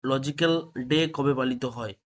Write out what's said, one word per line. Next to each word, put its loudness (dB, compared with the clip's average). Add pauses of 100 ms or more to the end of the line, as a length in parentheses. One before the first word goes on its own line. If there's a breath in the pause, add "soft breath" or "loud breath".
লজিক্যাল 0 (180)
ডে 4
কবে 2
পালিত 0
হয়? -8 (120)